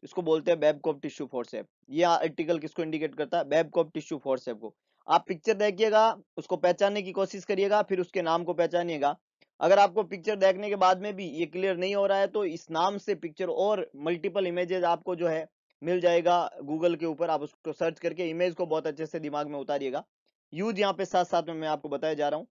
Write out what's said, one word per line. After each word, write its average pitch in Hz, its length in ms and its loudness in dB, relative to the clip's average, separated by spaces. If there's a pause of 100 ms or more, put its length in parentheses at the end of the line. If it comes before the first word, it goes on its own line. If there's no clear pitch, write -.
इसको 180 200 -6
बोलते 160 280 2
हैं 170 80 4
Babcock 151 420 2
tissue 147 280 -8
forceps। 117 380 -8 (240)
ये 151 120 2
आर्टिकल 165 560 2
किसको 156 240 -8
इंडिकेट 156 320 -4
करता 151 240 -2
है? 156 60 0
Babcock 160 420 0
tissue 156 400 -10
forceps 127 320 -4
को। 110 160 -14 (340)
आप 165 200 4
पिक्चर 190 260 0
देखिएगा, 208 640 4 (200)
उसको 180 200 -4
पहचानने 196 460 2
की 185 100 -8
कोशिश 190 320 -4
करिएगा, 202 380 2
फिर 190 180 -2
उसके 180 220 -2
नाम 170 220 0
को 165 100 -2
पहचानिएगा। 165 640 0 (420)
अगर 175 180 6
आपको 202 240 4
पिक्चर 190 340 -4
देखने 190 320 2
के 202 80 -2
बाद 185 240 4
में 202 140 -6
भी 190 100 -8
ये 160 220 -4
क्लियर 180 300 -2
नहीं 185 180 -2
हो 202 120 2
रहा 196 120 2
है 196 80 2
तो 208 180 -2
इस 165 260 -6
नाम 180 280 0
से 202 160 -2
पिक्चर 170 340 -8
और 190 480 0
मल्टीपल 170 500 -2
इमेजेस 180 380 -2
आपको 170 320 0
जो 170 120 -2
है 160 180 -2 (360)
मिल 175 180 0
जाएगा 170 580 4
Google 160 420 0
के 170 60 -4
ऊपर, 165 240 -2
आप 147 120 0
उसको 151 300 -10
सर्च 165 260 -2
करके 170 320 -4
इमेज 175 240 0
को 175 120 -2
बहुत 156 200 -2
अच्छे 156 200 -6
से 160 140 -8
दिमाग 147 280 -4
में 147 100 -8
उतारिएगा। 139 460 -4 (500)
यूज 196 260 -2
यहाँ 196 120 2
पे 185 120 -2
साथ 180 200 2
साथ 170 180 0
में 165 120 -6
मैं 156 140 -4
आपको 151 200 -4
बताया 156 260 -2
जा 147 140 0
रहा 151 120 -2
हूँ। - 100 -14